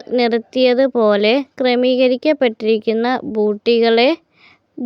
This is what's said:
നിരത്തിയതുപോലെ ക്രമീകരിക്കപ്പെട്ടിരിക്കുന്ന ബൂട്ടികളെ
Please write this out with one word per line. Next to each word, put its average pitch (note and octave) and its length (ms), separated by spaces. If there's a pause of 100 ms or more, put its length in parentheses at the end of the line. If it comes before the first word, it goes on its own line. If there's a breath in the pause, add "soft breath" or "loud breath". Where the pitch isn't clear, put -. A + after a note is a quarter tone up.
(180)
നിരത്തിയതുപോലെ A#3 1120 (260)
ക്രമീകരിക്കപ്പെട്ടിരിക്കുന്ന B3 1500 (280)
ബൂട്ടികളെ A3+ 760 (760 soft breath)